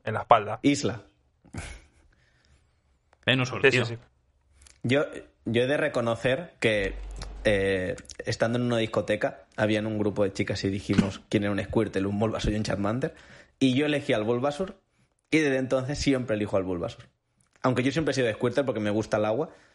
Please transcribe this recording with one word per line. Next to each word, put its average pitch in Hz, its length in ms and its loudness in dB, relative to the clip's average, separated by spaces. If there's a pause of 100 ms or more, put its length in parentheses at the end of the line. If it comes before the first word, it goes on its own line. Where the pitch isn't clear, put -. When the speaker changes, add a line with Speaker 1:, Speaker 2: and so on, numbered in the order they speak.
Speaker 1:
en 110 80 -4
la 104 80 -2
espalda. 107 400 4
Speaker 2:
Isla. 139 400 0 (2250)
Speaker 3:
Venusaur, 123 380 0
Speaker 1:
Sí, 139 60 8
Speaker 3:
tío. 123 160 2
Speaker 1:
sí, 113 100 -6
sí. 113 60 -14 (840)
Speaker 2:
Yo, 135 200 4 (400)
yo 117 200 2
he 127 40 0
de 143 100 2
reconocer 127 840 -2
que, 104 340 0 (480)
eh, 98 540 2 (280)
estando 113 320 0
en 123 80 0
una 120 120 0
discoteca, 110 680 -2 (140)
había 107 240 2
un 110 180 -2
grupo 104 240 0
de 95 80 0
chicas - 320 -4
y 98 60 2
dijimos 98 580 0
quién 104 160 0
era 101 80 -2
un 98 100 -2
Squirtle, 98 460 0
un 101 100 -2
Bulbasaur 107 360 0
y - 20 -2
un 107 80 -2
Charmander, 107 500 -2 (460)
y 131 160 4
yo 147 100 2
elegí 143 280 0
al 107 100 0
Bulbasaur, 139 560 -2 (500)
y 156 100 4
desde 139 180 2
entonces 131 420 -2
siempre 123 380 2
elijo 104 180 -2
al 95 80 2
Bulbasaur. 90 460 -6 (520)
Aunque 127 220 2
yo 135 80 2
siempre 147 200 0
he 123 40 0
sido 127 120 2
de 107 80 0
Squirtle 123 280 0
porque 120 160 -2
me 104 100 0
gusta 107 280 0
el 107 80 2
agua, 123 240 -2 (260)